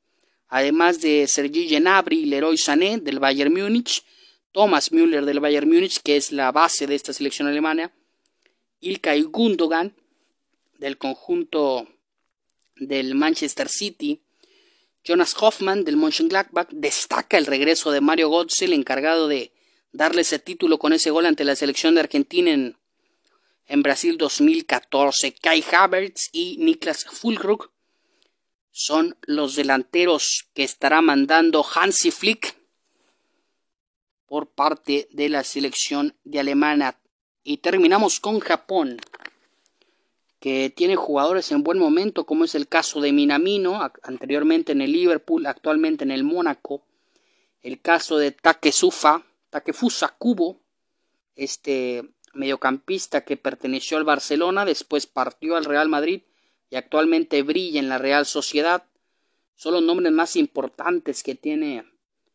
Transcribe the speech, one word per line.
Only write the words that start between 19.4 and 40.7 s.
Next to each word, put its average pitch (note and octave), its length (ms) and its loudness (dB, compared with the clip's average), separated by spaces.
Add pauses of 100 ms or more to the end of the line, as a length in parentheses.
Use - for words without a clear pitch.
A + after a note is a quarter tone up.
darle F#3 300 2
ese D3+ 140 2
título E3 420 0
con D3+ 120 0
ese D#3+ 200 2
gol E3 140 2
ante D3+ 200 0
la C#3 100 2
selección D3 400 2
de D#3+ 60 4
Argentina D#3+ 500 0
en, C3 240 -2 (920)
en C#3+ 160 0
Brasil D#3+ 340 2
dos D3+ 240 0
mil D#3+ 240 4
catorce. C#3 680 0
Kai D#3+ 380 0
Havertz F#3 640 2
y E3+ 240 -6
Niklas D#3+ 480 0
Füllkrug - 640 -4 (1000)
son - 520 -2
los D3 340 -4
delanteros C#3+ 1000 0
que C#3 100 -4
estará C#3+ 360 2
mandando D#3 640 2
Hansi F3+ 480 2
Flick - 460 -4 (1700)
por D3 220 -8
parte D3 640 -2
de D3 180 -2
la C#3+ 160 -2
selección C#3+ 800 -4
de D3 160 -6
Alemania. C#3+ 580 0 (460)
Y C#3+ 120 -6
terminamos F#3 640 2
con G#3+ 220 -4
Japón, D3+ 580 -2 (1400)
que C3+ 300 -2
tiene F3+ 260 0